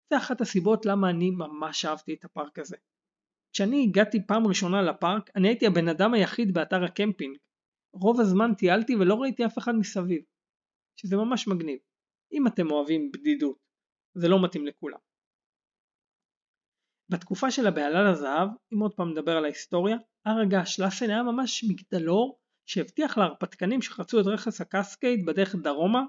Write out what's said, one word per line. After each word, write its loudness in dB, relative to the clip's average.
זה 2
אחת -2
הסיבות 0
למה 2
אני 0
ממש -6
אהבתי -6
את -12
הפארק -10
הזה. -12
כשאני 0
הגעתי 2
פעם 2
ראשונה 2
לפארק, -2
אני 4
הייתי 2
הבן 2
אדם 2
היחיד 0
באתר 0
הקמפינג. -4
רוב 2
הזמן 4
טיילתי 2
ולא 6
ראיתי -2
אף -4
אחד -2
מסביב, -2
שזה -2
ממש 0
מגניב. -2
אם 0
אתם 0
אוהבים 0
בדידות, 0
זה 0
לא 6
מתאים -4
לכולם. -12
בתקופה -4
של 0
הבהלה 2
לזהב, 0
אם -2
עוד -2
פעם -4
נדבר -2
על 0
ההיסטוריה, -2
הר 0
הגעש 0
לאסן -2
היה 0
ממש -4
מגדלור -2
שהבטיח -4
להרפתקנים -2
שחצו -2
את 2
רכס -4
הקסקייד -2
בדרך 0
דרומה, 0